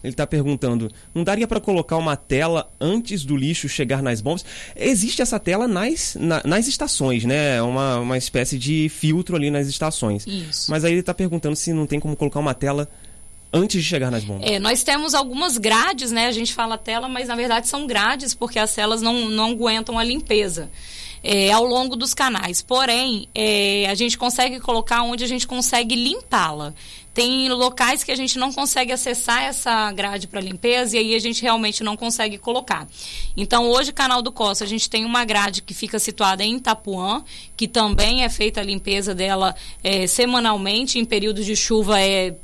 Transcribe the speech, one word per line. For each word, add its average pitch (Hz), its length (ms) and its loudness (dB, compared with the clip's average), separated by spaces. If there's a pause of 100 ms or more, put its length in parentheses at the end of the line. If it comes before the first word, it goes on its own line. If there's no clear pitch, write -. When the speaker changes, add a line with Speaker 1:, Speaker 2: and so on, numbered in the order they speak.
Speaker 1:
ele 127 120 -6
tá 147 100 0
perguntando, 131 640 0 (220)
não 170 100 0
daria 208 240 0
pra 220 120 0
colocar 180 380 0
uma 160 200 0
tela 156 640 0
antes 196 420 -2
do 139 140 0
lixo 143 320 -2
chegar 135 320 -2
nas 120 180 0
bombas? 147 240 -2 (320)
Existe 247 460 2
essa 240 180 0
tela 208 280 2
nas, 226 520 -2
na, 160 240 2
nas 202 240 2
estações, 131 560 0
né? 135 340 2
É 117 40 2
uma, 127 380 0
uma 123 180 -2
espécie 131 400 -2
de 151 320 0
filtro 170 460 0
ali 147 160 2
nas 143 160 0
estações. 117 580 -2
Speaker 2:
Isso. 170 460 -6
Speaker 1:
Mas 156 120 0
aí 170 100 4
ele 180 100 2
tá 180 100 -2
perguntando 165 420 -2
se - 160 -2
não 156 140 2
tem 147 140 -2
como 151 160 -2
colocar 143 240 -2
uma 143 160 0
tela 143 340 -2 (640)
antes 185 300 2
de 156 40 -2
chegar 139 220 0
nas 117 140 -2
bombas. 101 260 -4
Speaker 2:
É, 208 80 0
nós 214 260 2
temos 302 300 0
algumas 269 460 0
grades, 226 520 2
né? 233 140 2
A 247 60 2
gente 233 200 -2
fala 226 280 -2
tela, 233 280 -4
mas 254 200 -4
na 240 80 -4
verdade 233 320 0
são 285 180 -2
grades, 247 480 0
porque 240 240 -4
as 214 160 0
telas 220 300 0
não, 233 260 0
não 220 220 2
aguentam 226 480 0
a 226 40 2
limpeza, 208 640 0 (540)
é, 196 300 2
ao 226 120 6
longo 254 320 2
dos 240 200 -2
canais. 196 480 0
Porém, 254 720 0
é, 202 520 2
a 196 60 0
gente 233 240 0
consegue 247 420 0
colocar 233 440 2
onde 240 200 -2
a 247 40 -2
gente 247 180 -2
consegue 247 500 0
limpá-la. 196 800 -2 (400)
Tem 254 340 2
locais 254 560 2
que - 80 -4
a 269 40 -2
gente 262 240 -2
não 262 120 -2
consegue 269 400 0
acessar 247 520 0
essa 233 480 0
grade 202 340 -4
pra 196 160 -8
limpeza 233 560 0
e - 20 4
aí 226 160 2
a 226 40 2
gente 233 240 -4
realmente 226 400 0
não 214 120 -2
consegue 220 440 -2
colocar. 233 480 -2 (500)
Então, 240 320 2
hoje, 269 240 2
Canal 254 260 2
do 240 120 -4
Costa, 208 320 0
a 202 40 -6
gente 214 220 -2
tem 220 160 0
uma 240 180 2
grade 202 380 0
que - 140 -12
fica 220 240 -4
situada 196 440 0
em 226 140 0
Itapuã, 214 640 -2 (320)
que 226 120 -2
também 220 560 4
é 233 60 2
feita 214 320 0
a - 20 -2
limpeza 196 500 -2
dela, 190 420 0 (280)
é, 190 240 2
semanalmente, 233 880 2
em 226 80 2
períodos 214 400 0
de 214 100 -2
chuva 208 460 4
é 190 320 2 (100)